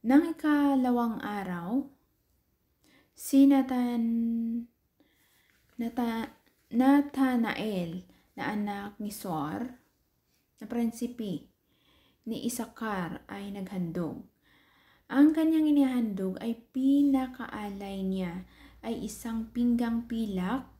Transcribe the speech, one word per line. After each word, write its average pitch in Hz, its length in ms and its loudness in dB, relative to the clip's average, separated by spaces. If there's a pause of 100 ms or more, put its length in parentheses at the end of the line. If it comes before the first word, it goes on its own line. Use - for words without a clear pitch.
Nang 311 320 4
ikalawang 269 880 2
araw, 202 640 -4 (1300)
si 277 320 4
Nathan-, 233 1200 0 (1120)
Nata-, 233 560 -4 (400)
Nathanael 233 1400 2 (240)
na 135 160 -6
anak 208 480 -6
ni 208 160 -8
Suar, 170 480 -6 (960)
na 220 80 -14
prinsipe 233 800 -4 (800)
ni 220 120 -6 (120)
Isakar, 214 800 -8
ay 196 240 -12
naghandog. 180 720 -6 (800)
Ang 302 320 6
kanyang 320 320 4
inihandog 226 720 0
ay 226 160 -4 (160)
pinakaalay 254 1300 0
niya 185 480 -4 (320)
ay 226 240 -6
isang 226 480 -8
pinggang 233 560 0
pilak 214 560 -2 (140)